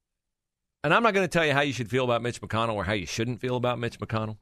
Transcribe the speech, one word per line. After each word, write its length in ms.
And 80
I'm 100
not 100
gonna 140
tell 180
you 60
how 100
you 120
should 160
feel 160
about 160
Mitch 180
McConnell 360
or 100
how 80
you 120
shouldn't 360
feel 160
about 200
Mitch 220
McConnell. 420